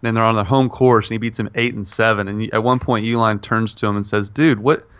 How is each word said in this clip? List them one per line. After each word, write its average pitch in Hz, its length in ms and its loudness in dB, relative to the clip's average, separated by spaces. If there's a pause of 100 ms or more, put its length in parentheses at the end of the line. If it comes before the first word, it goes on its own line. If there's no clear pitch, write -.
Then 117 140 -2
they're 113 80 2
on 113 120 4
the 107 80 0
home 131 260 2
course, 120 380 4
and 113 60 -8
he 113 40 -4
beats 113 220 -6
him 107 160 -4
eight 120 200 -2
and 104 100 -8
seven. 107 420 0
And 104 260 -6
at 110 100 0
one 123 160 2
point, 113 260 -2
Uline 113 360 0
turns 113 340 -2
to - 120 -2
him 101 80 0
and 101 100 -4
says, 101 240 -4
"Dude, 135 300 0
what, 139 280 -2 (120)